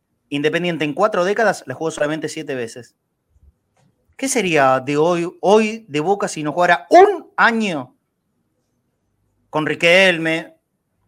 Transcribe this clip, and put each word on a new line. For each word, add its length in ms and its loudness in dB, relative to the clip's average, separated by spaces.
Independiente 560 -4
en 80 -6
cuatro 320 -2
décadas 420 -2
la 80 -10
jugó 160 -6
solamente 380 -6
siete 260 -10
veces. 400 -12
¿Qué 120 -6
sería 520 2
de 160 -4
hoy, 440 0
hoy 480 2
de 120 -4
Boca 280 -2
si 140 -10
no 100 -4
jugara 380 0
un 460 6
año 600 -2
con 160 -4
Riquelme? 920 0